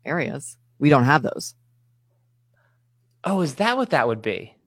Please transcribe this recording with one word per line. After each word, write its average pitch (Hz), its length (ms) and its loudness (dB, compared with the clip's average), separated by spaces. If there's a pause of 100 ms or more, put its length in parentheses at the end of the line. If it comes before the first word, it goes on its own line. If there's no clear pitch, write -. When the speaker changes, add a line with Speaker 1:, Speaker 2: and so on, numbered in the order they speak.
Speaker 1:
areas. 143 540 -6 (220)
We 143 100 4
don't 131 160 6
have 147 180 4
those. - 320 -8 (1700)
Speaker 2:
Oh, 190 160 -2
is 151 160 -2
that 233 220 0
what 262 140 -4
that 123 160 2
would 113 140 -2
be? 98 320 -6 (140)